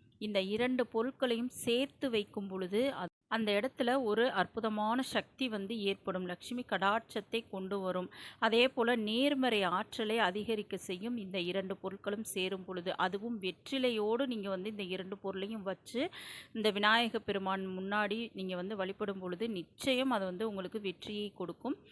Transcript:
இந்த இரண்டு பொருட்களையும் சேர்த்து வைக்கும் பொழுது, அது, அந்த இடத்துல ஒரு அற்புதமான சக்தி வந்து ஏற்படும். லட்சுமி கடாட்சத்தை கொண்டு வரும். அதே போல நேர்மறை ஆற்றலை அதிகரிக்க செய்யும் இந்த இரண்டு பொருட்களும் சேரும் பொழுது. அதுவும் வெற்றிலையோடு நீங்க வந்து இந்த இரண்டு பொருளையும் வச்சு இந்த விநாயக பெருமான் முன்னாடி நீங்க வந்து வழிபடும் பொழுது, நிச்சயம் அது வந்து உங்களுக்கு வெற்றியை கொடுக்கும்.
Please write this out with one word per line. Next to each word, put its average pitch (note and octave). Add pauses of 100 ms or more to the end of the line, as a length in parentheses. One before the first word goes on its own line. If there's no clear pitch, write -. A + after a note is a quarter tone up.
(180)
இந்த G#3
இரண்டு A#3+
பொருட்களையும் A#3+
சேர்த்து C4
வைக்கும் G#3
பொழுது, F#3+
அது, F#3 (180)
அந்த A3
இடத்துல B3
ஒரு A3
அற்புதமான G#3+
சக்தி -
வந்து G#3+
ஏற்படும். G3
லட்சுமி A#3+
கடாட்சத்தை G#3+
கொண்டு F#3+
வரும். F#3 (300)
அதே A3+
போல B3
நேர்மறை A#3
ஆற்றலை G#3+
அதிகரிக்க G#3
செய்யும் G3+
இந்த F#3+
இரண்டு F#3+
பொருட்களும் G3+
சேரும் F#3
பொழுது. F3+
அதுவும் G3+
வெற்றிலையோடு A#3
நீங்க G#3+
வந்து F#3+
இந்த G#3
இரண்டு F#3
பொருளையும் G3
வச்சு A3+ (440)
இந்த G#3+
விநாயக G#3+
பெருமான் F#3+
முன்னாடி G3+
நீங்க F#3+
வந்து F#3+
வழிபடும் G3
பொழுது, F#3
நிச்சயம் B3+
அது G3+
வந்து F#3
உங்களுக்கு G3
வெற்றியை G#3
கொடுக்கும். F#3 (140)